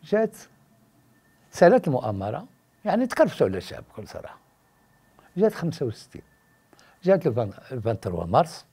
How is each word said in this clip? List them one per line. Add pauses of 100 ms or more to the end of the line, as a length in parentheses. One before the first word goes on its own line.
جات (1160)
سالت
المؤامرة، (380)
يعني
تكرفسوا
على
الشعب
بكل
صراحة. (1000)
جات
خمسة
وستين، (840)
جات
الفان-،
الفان
تروا
مارس